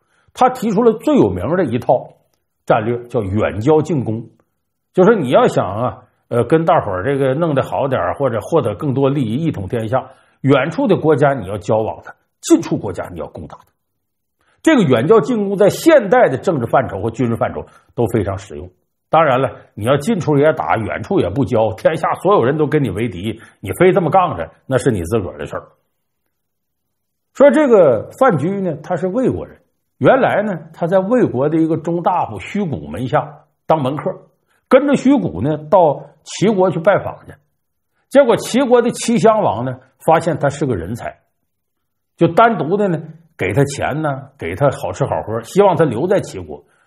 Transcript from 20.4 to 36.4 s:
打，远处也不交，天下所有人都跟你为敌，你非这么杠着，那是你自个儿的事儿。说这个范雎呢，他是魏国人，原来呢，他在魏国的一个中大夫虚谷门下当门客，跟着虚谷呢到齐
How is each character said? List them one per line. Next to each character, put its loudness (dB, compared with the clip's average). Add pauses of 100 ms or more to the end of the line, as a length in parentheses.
打， -2
远 -4
处 -2
也 0
不 -2
交， 0
天 0
下 -4
所 0
有 2
人 0
都 0
跟 0
你 -2
为 -4
敌， -8 (200)
你 -10 (100)
非 6
这 2
么 -2
杠 2
着， -8 (160)
那 -2
是 0
你 0
自 -2
个 -8
儿 -16
的 -10
事 -12
儿。 -12 (1700)
说 8
这 2
个 4
范 2
雎 -4
呢， -4
他 -6
是 -4
魏 -2
国 -4
人， -20 (400)
原 4
来 0
呢， -6
他 -6
在 2
魏 2
国 -2
的 -2
一 2
个 -2
中 -4
大 -2
夫 -10
虚 -6
谷 -8
门 -8
下 -4 (240)
当 2
门 -2
客， -6 (580)
跟 4
着 2
虚 2
谷 -4
呢 -4 (100)
到 2 (180)
齐 -2